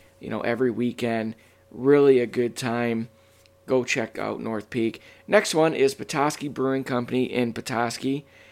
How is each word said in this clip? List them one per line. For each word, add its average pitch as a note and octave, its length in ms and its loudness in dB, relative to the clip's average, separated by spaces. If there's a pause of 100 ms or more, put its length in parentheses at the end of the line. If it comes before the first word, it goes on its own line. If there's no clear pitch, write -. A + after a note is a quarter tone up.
(200)
you - 100 -12
know, A2 120 -4
every A#2+ 280 0
weekend. A2+ 680 -2 (360)
Really C#3 480 6
a A#2+ 80 2
good A#2+ 280 -2
time. A#2 540 -2 (560)
Go C3 180 2
check B2 360 -4
out G#2+ 220 -6
North A2 280 -6
Peak. A2+ 320 -2 (260)
Next G3+ 280 2
one D#3+ 180 4
is C3+ 220 2
Petoskey D3 540 -4
Brewing C3 340 -2
Company B2 400 -2
in A#2 280 -2
Petoskey. A#2+ 760 -4 (260)